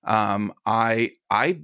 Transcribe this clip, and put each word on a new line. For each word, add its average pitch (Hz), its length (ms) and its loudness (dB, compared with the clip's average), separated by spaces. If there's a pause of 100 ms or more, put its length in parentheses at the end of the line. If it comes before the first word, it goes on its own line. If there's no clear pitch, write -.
Um, 104 500 -2 (120)
I, 113 460 0 (180)
I 143 340 0